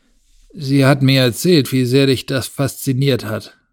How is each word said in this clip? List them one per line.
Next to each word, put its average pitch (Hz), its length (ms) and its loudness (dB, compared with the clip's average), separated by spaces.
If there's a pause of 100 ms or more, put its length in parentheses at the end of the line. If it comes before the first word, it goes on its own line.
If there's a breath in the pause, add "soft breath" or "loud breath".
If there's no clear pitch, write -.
(520)
"Sie 139 340 0
hat 135 160 2
mir 135 180 4
erzählt, 131 520 0
wie 131 120 0
sehr 135 220 2
dich 131 200 0
das 135 220 -6
fasziniert 135 760 -4
hat, 107 340 -10 (140)